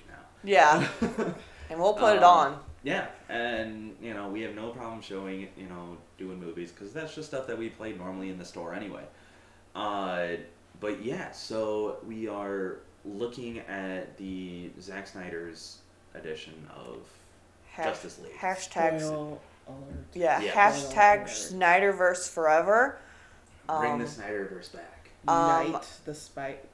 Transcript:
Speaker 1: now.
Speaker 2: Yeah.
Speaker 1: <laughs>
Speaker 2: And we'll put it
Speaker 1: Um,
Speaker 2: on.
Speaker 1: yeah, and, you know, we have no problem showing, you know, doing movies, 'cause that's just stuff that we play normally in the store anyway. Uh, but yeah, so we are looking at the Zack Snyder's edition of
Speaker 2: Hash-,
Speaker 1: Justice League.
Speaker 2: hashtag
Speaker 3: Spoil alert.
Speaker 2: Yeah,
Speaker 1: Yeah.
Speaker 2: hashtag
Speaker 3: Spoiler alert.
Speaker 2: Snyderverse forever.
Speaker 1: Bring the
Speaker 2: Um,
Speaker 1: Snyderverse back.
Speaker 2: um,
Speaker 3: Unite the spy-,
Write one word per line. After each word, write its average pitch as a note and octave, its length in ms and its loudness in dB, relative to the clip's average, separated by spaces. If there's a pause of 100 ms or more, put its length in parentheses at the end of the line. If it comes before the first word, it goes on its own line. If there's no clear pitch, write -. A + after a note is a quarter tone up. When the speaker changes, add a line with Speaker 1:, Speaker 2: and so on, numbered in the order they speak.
Speaker 1:
now. - 80 -18 (300)
Speaker 2:
Yeah. F3 420 8 (140)
Speaker 1:
<laughs> F#3+ 320 0 (360)
Speaker 2:
And D#3+ 100 -6
we'll G3 140 6
put G#3+ 240 6
it F3+ 60 6
Speaker 1:
Um, F3 140 12 (160)
Speaker 2:
on. D3 60 -12 (240)
Speaker 1:
yeah, E3+ 240 -2 (220)
and, A2 720 -6
you A2+ 120 -10
know, G2+ 140 -8
we G2+ 140 -6
have A2 120 -8
no A2+ 180 -8
problem A2+ 300 -12
showing, F#2+ 540 -8
you F#2+ 140 -14
know, F2 280 -12 (200)
doing F#2 220 -10
movies, E2+ 340 -10
'cause G2+ 180 -14
that's D#3 240 -10
just D#3 140 -12
stuff C3+ 180 -6
that A#2 100 -6
we A2+ 120 -6
play A2 240 -10
normally F#2 360 -8
in F#2 80 -10
the F2 80 -12
store E2+ 280 -10
anyway. G2 300 -10 (680)
Uh, F#2+ 540 -2 (540)
but G#2 200 -4
yeah, C3+ 300 -6
so G#2+ 760 -4
we A2 220 -6
are G2 520 -4 (260)
looking A#2 540 -8
at F#2+ 580 -8
the F#2 640 -10
Zack F#2+ 280 -12
Snyder's E2+ 720 -12 (340)
edition D#2+ 600 -12
of A#1+ 320 -14 (640)
Speaker 2:
Hash-, E3 140 -6
Speaker 1:
Justice F3 340 -6
League. - 180 -16
Speaker 2:
hashtag E3+ 600 0
Speaker 3:
Spoil D3+ 420 -6 (260)
alert. C#3 460 -14
Speaker 2:
Yeah, E3 280 2
Speaker 1:
Yeah. - 100 -2
Speaker 2:
hashtag G#3 800 6
Speaker 3:
Spoiler - 320 -8 (260)
alert. F#3+ 100 2 (200)
Speaker 2:
Snyderverse - 120 -6
forever. F3 680 4 (680)
Speaker 1:
Bring D3+ 320 0
the A#2+ 60 -4
Speaker 2:
Um, G#2+ 60 -8
Speaker 1:
Snyderverse G2+ 600 -8
back. - 360 -18 (200)
Speaker 2:
um, E3 380 4
Speaker 3:
Unite - 200 -4 (160)
the D3+ 100 -10
spy-, C#3 440 -12 (160)